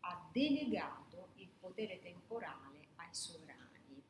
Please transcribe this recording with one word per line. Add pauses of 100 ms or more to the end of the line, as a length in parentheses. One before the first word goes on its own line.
ha
delegato
il (120)
potere
temporale
ai
sovrani.